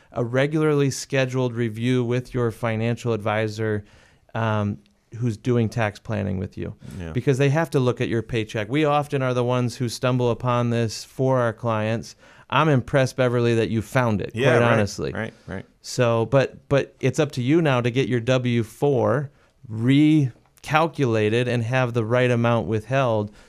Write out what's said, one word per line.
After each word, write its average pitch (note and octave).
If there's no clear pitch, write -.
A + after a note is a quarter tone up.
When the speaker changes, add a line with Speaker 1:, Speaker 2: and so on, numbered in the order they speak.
Speaker 1:
a B2
regularly C#3+
scheduled B2+
review A#2+
with B2
your B2
financial A2+
advisor, G#2+
um, G#2+
who's A2+
doing A#2+
tax G#2+
planning G2
with G2
you, G#2
Speaker 2:
Yeah. E2+
Speaker 1:
because B2
they C#3
have D#3+
to D3
look B2
at A#2+
your A2+
paycheck. G#2+
We D3+
often D3
are B2+
the B2
ones B2
who B2
stumble B2
upon A#2+
this A#2
for C3
our A#2
clients. A2
I'm D3
impressed, C3
Beverly, A#2+
that A2
you A2+
found A2+
it, -
Speaker 2:
Yeah, B2
Speaker 1:
quite A#2+
Speaker 2:
right, A#2
Speaker 1:
honestly. G2
Speaker 2:
right, G#2+
right. -
Speaker 1:
So, A#2
but, C3
but -
it's B2+
up D3
to C3
you D3+
now C3+
to A#2+
get B2
your A#2+
W A#2+
four C3
recalculated B2+
and A#2
have B2
the A#2
right B2
amount A#2
withheld A2